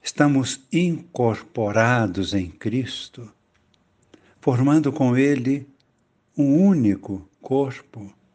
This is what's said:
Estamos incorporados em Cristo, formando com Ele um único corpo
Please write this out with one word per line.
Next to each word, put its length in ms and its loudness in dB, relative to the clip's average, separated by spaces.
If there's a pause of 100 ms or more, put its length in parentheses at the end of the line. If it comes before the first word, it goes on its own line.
Estamos 600 -2 (120)
incorporados 1600 -2
em 160 -4
Cristo, 800 -8 (1120)
formando 520 2
com 240 2
Ele 500 0 (720)
um 260 4
único 640 0 (120)
corpo 720 -6 (200)